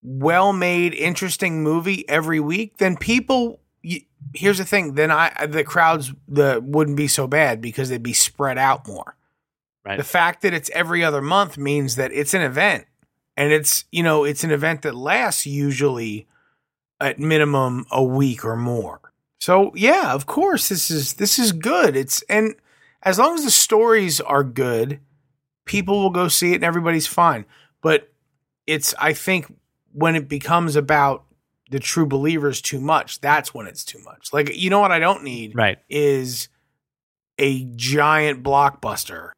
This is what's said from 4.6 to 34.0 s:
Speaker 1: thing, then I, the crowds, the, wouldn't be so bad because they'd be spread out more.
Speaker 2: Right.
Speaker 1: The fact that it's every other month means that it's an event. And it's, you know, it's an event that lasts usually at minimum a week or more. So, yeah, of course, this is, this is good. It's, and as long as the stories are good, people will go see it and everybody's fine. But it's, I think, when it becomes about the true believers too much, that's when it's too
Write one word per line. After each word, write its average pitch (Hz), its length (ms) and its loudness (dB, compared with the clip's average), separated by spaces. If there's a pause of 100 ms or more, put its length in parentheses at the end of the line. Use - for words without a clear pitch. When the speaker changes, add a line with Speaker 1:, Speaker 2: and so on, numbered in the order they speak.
Speaker 1:
thing, 175 300 0
then 151 160 4
I, 156 360 0
the 151 180 -2
crowds, 165 480 2 (160)
the, 139 360 4
wouldn't 147 320 0
be 147 120 0
so 135 180 0
bad 135 340 2
because 120 280 -6
they'd 123 140 -6
be 120 100 -6
spread 135 460 -2
out 135 280 2
more. - 300 -14 (680)
Speaker 2:
Right. 98 120 -6
Speaker 1:
The 135 80 -4
fact 175 380 0
that 185 120 0
it's 151 160 -6
every 170 340 -2
other 147 160 0
month 165 380 0
means 139 380 -2
that 131 160 -4
it's 147 220 -4
an 185 80 0
event. 151 440 0 (500)
And 147 160 2
it's, 151 380 0
you 170 120 -2
know, 156 220 2
it's 143 200 -4
an 165 80 -2
event 151 300 -2
that 139 120 -4
lasts 170 520 -2
usually 135 800 -2 (760)
at 139 180 -2
minimum 143 720 2
a 131 120 2
week 131 420 0
or 113 120 -4
more. 120 440 -4 (400)
So, 190 340 4
yeah, 247 400 2
of 139 120 -4
course, 339 420 0
this 180 220 -2
is, 147 240 -4
this - 240 0
is 233 140 4
good. 165 440 2
It's, 135 320 -2
and 214 260 2 (480)
as 185 160 2
long 294 160 4
as 311 100 -4
the 254 60 0
stories 214 680 4
are 143 240 2
good, 123 560 -2 (680)
people 202 340 0
will 190 100 4
go 180 180 0
see 175 240 2
it 175 40 2
and - 80 -2
everybody's 170 420 0
fine. 151 380 2 (380)
But 160 280 2 (560)
it's, 156 320 -2
I 156 140 2
think, 180 400 -4 (400)
when 165 240 0
it 143 120 -6
becomes 151 480 0
about 143 480 2 (460)
the 135 100 -6
true 160 260 0
believers 143 560 -2
too 139 180 -6
much, 147 400 -2
that's 147 320 0
when 110 140 -14
it's - 180 -14
too - 200 -16